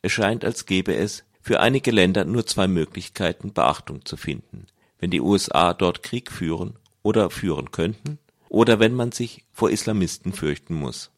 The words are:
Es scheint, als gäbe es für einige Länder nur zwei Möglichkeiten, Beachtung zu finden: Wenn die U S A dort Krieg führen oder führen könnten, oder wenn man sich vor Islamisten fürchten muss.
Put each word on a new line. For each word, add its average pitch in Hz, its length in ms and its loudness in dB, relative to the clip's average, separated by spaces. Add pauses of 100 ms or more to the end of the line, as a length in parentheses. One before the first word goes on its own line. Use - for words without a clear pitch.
Es 98 100 -2
scheint, 113 320 0
als - 220 -4
gäbe 95 280 0
es - 300 -2 (160)
für - 200 0
einige 127 320 2
Länder 95 320 4
nur 110 200 -2
zwei 98 220 0
Möglichkeiten, 90 840 -4
Beachtung 71 520 -2
zu - 120 -10
finden: - 500 -10 (320)
Wenn 90 120 -2
die 76 100 2
U 95 160 4
S - 120 0
A 87 260 4
dort 90 280 0
Krieg - 280 -10
führen 85 460 -6 (260)
oder 104 280 2
führen 73 400 -4
könnten, 107 480 -6 (300)
oder 113 320 4
wenn 113 140 4
man 120 180 -2
sich - 400 -8
vor - 180 2
Islamisten 95 600 -2
fürchten 76 420 -4
muss. 69 440 -8